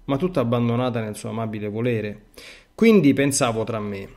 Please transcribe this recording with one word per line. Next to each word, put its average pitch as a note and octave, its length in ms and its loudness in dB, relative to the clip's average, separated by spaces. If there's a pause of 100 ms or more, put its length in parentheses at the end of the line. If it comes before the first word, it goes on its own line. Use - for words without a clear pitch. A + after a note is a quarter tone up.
ma C#3 120 -2
tutta F3 220 -2
abbandonata A#2+ 640 0
nel G#2+ 160 -8
suo A2+ 140 -10
amabile G#2+ 360 -8
volere. G#2+ 600 -4 (480)
Quindi G3+ 380 6
pensavo C3 500 0
tra A2+ 160 -6
me: G2+ 380 -10